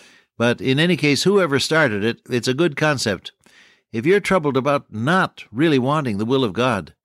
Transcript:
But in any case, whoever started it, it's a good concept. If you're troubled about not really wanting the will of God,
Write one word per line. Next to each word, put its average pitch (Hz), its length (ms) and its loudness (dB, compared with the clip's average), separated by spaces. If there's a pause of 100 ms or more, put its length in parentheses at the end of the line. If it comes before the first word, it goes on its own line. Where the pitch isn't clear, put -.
(360)
But 117 240 -2
in 131 200 0
any 175 160 2
case, 143 260 0
whoever 180 380 2
started 131 420 0
it, 113 260 -2
it's 123 200 -2
a 127 60 0
good 160 220 -2
concept. 127 540 -2 (640)
If 113 120 -4
you're 190 160 4
troubled 151 360 0
about 139 360 -2
not 151 600 -2
really 143 260 2
wanting 127 400 0
the 107 80 -2
will 135 160 2
of 104 100 0
God, 107 420 -2 (100)